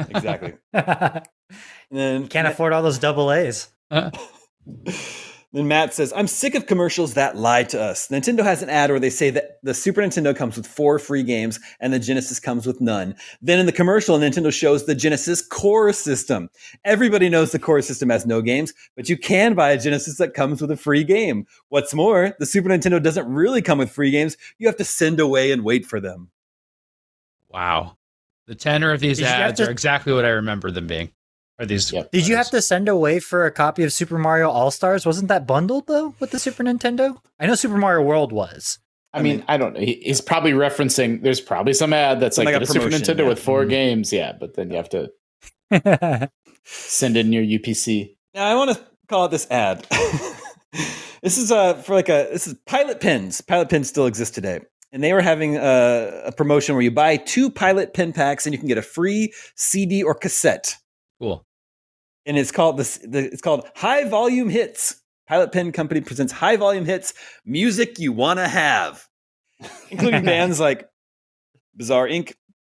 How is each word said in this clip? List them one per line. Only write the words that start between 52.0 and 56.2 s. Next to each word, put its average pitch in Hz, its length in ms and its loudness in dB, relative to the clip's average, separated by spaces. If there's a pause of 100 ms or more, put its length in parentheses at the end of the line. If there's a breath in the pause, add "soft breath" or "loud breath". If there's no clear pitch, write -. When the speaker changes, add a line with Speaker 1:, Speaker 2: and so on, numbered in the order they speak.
Speaker 1:
a, 147 240 2
this 175 140 -6
is 151 80 -10 (100)
Pilot 269 340 -2
Pens. 107 440 -2
Pilot 175 260 0
Pens 147 220 0
still 139 160 2
exist 113 280 -4
today. 92 260 -6 (300)
And 139 140 -6
they 160 80 4
were 190 80 4
having 156 380 0
a, 120 640 2